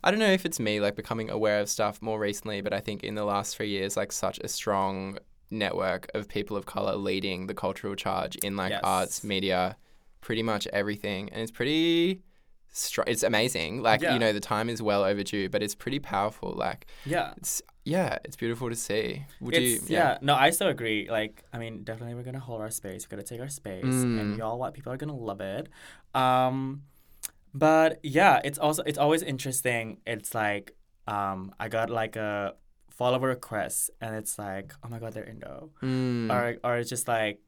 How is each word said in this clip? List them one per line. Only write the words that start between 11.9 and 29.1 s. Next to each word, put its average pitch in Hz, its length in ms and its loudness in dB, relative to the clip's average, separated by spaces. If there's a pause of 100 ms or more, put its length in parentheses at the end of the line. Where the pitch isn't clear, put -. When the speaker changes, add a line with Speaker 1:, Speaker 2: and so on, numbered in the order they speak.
Speaker 1:
str-, - 340 -4
it's - 180 0
amazing. 110 580 2
Like, 110 200 4
Speaker 2:
Yeah. 165 120 2
Speaker 1:
you 113 60 2
know, 110 140 4
the 104 60 0
time 110 300 0
is 113 120 -4
well 101 220 4
overdue, 98 460 0
but 101 120 0
it's 104 140 -4
pretty 135 240 -4
powerful. 104 560 -2
Like, - 320 -4 (180)
Speaker 2:
Yeah. 139 320 -2
Speaker 1:
it's, - 240 -4 (240)
yeah, 170 380 2
it's - 120 -12
beautiful 117 340 -2
to 117 60 -2
see. 113 500 -2 (160)
Would 123 140 -4
Speaker 2:
It's, 123 340 4
Speaker 1:
you, - 60 2
yeah. 151 180 6
Speaker 2:
yeah. - 80 -2
No, 139 120 4
I 139 160 8
so 175 200 2
agree. 113 400 0
Like, 107 340 -2 (100)
I 120 60 -6
mean, 113 240 -8
definitely 117 320 -8
we're 123 80 -10
gonna 127 160 -8
hold 120 220 -8
our 110 100 -6
space. 98 340 -8
We're 98 120 -12
gonna 98 100 -10
take 117 140 -10
our 139 80 -8
space. 98 340 -8
And 120 520 2
Speaker 1:
Mm. - 40 -6
Speaker 2:
y'all 113 180 -4
white 127 160 -4
people 123 180 -10
are 131 60 -6
gonna 147 180 -8
love 107 260 -6
it. 104 260 -6 (480)
Um, 131 680 2 (720)
but 160 500 6
yeah, 156 400 8
it's 139 140 -4
also, 156 260 2
it's 151 140 0
always 151 240 6